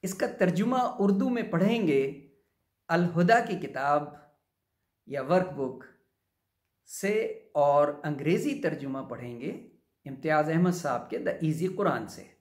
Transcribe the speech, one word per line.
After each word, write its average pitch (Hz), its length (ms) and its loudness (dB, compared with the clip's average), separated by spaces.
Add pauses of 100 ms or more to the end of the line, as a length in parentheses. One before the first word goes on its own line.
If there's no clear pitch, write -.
इसका - 220 -4 (120)
तर्जुमा 214 440 2 (180)
उर्दू 202 300 4
में 233 200 -2
पढ़ेंगे 180 520 2 (840)
अल 170 220 2
हुदा 175 320 4
की 185 160 -4
किताब 143 540 -2 (960)
या 135 160 -6
वर्कबुक 147 600 0 (1040)
से, 202 260 -4 (420)
और 143 480 4
अंग्रेजी 160 560 0
तर्जुमा 139 440 -4
पढ़ेंगे 123 500 -10 (520)
इम्तियाज 151 440 0
अहमद 175 240 4
साहब 131 360 -4
के 240 100 -4
द - 240 -2
ईजी 156 260 0
कुरान 151 380 -2
से। - 220 -18 (100)